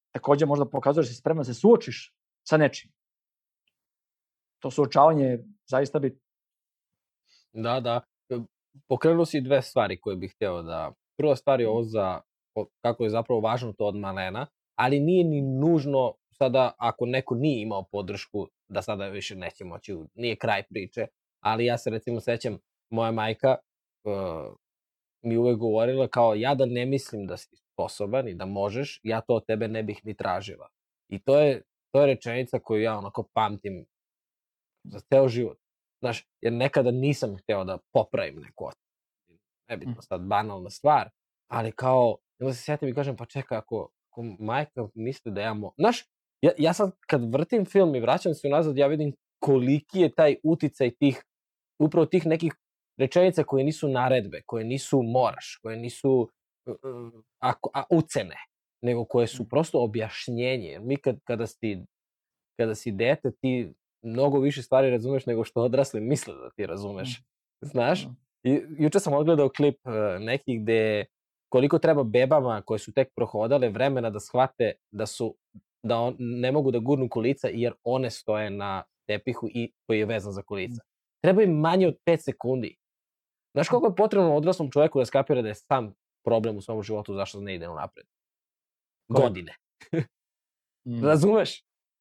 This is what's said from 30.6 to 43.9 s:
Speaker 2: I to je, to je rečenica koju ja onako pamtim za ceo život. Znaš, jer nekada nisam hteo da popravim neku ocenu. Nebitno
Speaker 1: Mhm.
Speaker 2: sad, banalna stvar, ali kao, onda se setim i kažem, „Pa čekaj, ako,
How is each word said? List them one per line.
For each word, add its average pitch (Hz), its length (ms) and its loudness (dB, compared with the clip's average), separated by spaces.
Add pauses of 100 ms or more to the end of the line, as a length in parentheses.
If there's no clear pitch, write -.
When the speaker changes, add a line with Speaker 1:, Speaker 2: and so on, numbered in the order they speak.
Speaker 2:
I 98 100 -10
to 139 200 4
je, 143 220 4 (320)
to 139 80 6
je 143 60 6
rečenica 123 520 -2
koju 107 220 -2
ja 110 160 0
onako 101 360 -10
pamtim 101 520 -4 (960)
za 98 160 -16
ceo 135 280 4
život. 117 300 -4 (420)
Znaš, - 280 -6 (140)
jer 117 120 0
nekada 123 380 2
nisam 127 460 0
hteo 98 260 -4
da 92 140 -6 (160)
popravim 107 480 -2
neku - 240 -16
ocenu. - 720 -20 (300)
Nebitno 117 220 -10
Speaker 1:
Mhm. 117 100 -12
Speaker 2:
sad, 90 200 -8
banalna 101 480 -4
stvar, 139 400 0 (380)
ali 113 240 -4
kao, 127 460 2 (220)
onda 131 140 -4
se 123 80 -12
setim 147 280 -4
i 123 40 -6
kažem, 135 220 -4
„Pa 113 100 -14
čekaj, 131 320 -8
ako, 107 320 -8 (220)